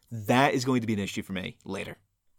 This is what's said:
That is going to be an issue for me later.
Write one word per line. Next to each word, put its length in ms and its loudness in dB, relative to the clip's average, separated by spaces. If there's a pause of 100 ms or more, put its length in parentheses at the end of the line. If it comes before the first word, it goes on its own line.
(120)
That 420 4
is 120 0
going 160 2
to 60 -6
be 60 2
an 60 0
issue 240 -4
for 100 -10
me 320 -6
later. 320 -8 (420)